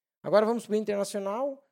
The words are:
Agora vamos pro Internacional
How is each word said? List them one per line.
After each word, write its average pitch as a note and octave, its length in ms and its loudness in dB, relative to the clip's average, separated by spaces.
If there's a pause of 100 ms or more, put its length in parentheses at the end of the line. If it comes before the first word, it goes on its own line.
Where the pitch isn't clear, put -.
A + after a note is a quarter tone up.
(240)
Agora F#3+ 200 4
vamos A3+ 220 0
pro G#3 100 -2
Internacional G#3 960 -4